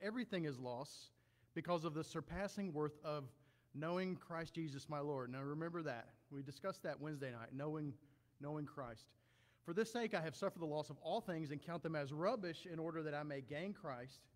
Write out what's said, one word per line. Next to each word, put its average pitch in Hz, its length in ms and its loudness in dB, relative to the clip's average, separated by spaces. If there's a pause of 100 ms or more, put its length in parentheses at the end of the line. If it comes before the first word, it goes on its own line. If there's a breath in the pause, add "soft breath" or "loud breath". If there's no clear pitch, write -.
everything 202 420 2
as 135 140 0
loss 123 500 -4 (460 soft breath)
because 165 280 4
of 160 120 2
the 156 80 2
surpassing 185 680 -2
worth 147 300 2
of 151 200 0 (500 soft breath)
knowing 175 440 2
Christ 165 360 -4
Jesus 147 340 -2
my 151 120 0
Lord." 135 320 0
Now 131 100 -2
remember 160 400 0
that. 123 280 -2 (200)
We 139 140 -4
discussed 160 400 -4
that 143 180 -2
Wednesday 139 300 -2
night, 113 220 -6
knowing, 147 420 0 (440 loud breath)
knowing 147 280 -2
Christ. 123 400 -8 (580 soft breath)
"For 170 80 0
this 220 180 4
sake 226 240 2
I 170 60 4
have 160 140 0
suffered 180 260 2
the 165 40 2
loss 151 240 2
of 139 140 -8
all 180 180 4
things 160 300 0
and 147 100 -2
count 170 220 -2
them 165 120 2
as 143 160 2
rubbish 180 540 4
in 165 140 -4
order 160 240 2
that 151 100 2
I 147 80 2
may 143 200 -2
gain 147 300 -2
Christ 135 500 -4 (140)